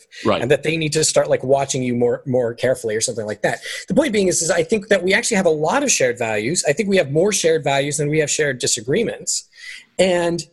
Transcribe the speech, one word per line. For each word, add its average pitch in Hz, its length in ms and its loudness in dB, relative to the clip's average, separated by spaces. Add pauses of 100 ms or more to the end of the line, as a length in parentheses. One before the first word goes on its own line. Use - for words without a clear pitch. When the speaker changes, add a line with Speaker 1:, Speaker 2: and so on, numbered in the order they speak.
(260)
Speaker 1:
Right. 101 160 2
Speaker 2:
and 127 100 0
that 139 120 2
they 156 120 -2
need 156 180 -2
to 156 120 2
start, 147 240 2
like, 143 140 2
watching 135 380 0
you 127 140 -2
more, 120 300 0
more 123 280 0
carefully 117 440 -2
or 113 40 -4
something 113 240 -4
like 107 180 -6
that." 131 160 -2 (280)
The - 60 -4
point 277 180 4
being 202 160 2
is, 170 140 0
is 160 100 0
I 175 120 2
think 208 260 -2
that 190 140 2
we 185 100 2
actually 226 240 0
have 185 80 2
a 170 60 4
lot 160 320 0
of 269 80 0
shared 123 260 0
values. 113 500 -2
I 147 60 4
think 196 160 -2
we 196 80 2
have 147 140 0
more 170 200 2
shared 160 320 2
values 139 320 0
than 147 140 -2
we 151 100 0
have 147 100 0
shared 139 300 -2
disagreements, 123 880 -2 (500)
and 175 560 2